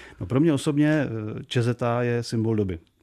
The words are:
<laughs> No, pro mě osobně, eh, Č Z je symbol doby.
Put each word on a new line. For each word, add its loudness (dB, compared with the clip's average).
<laughs> -20
No, -6
pro 2
mě 4
osobně, 2
eh, -2
Č 0
Z -2
je 0
symbol 0
doby. 0